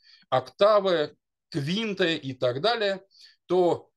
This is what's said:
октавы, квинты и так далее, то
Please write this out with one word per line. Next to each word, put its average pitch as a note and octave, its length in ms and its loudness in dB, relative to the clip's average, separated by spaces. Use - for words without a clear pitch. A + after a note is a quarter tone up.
октавы, F#3+ 840 2
квинты F3+ 680 -2
и C3+ 160 -10
так B2 280 -2
далее, G3+ 420 -2
то F3 500 0